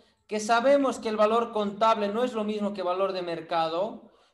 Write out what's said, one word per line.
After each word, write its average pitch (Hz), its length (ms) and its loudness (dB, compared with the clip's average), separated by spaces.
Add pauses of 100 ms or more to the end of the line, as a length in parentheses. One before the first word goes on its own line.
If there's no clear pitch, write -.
(280)
que 214 120 -4
sabemos 240 580 2
que 226 120 -6
el 220 80 -2
valor 226 360 2
contable 208 560 0
no 220 140 -2
es 254 100 -2
lo 220 100 -2
mismo 208 300 -4
que 190 80 -8
valor 185 320 0
de 185 80 -6
mercado, 170 880 -4 (240)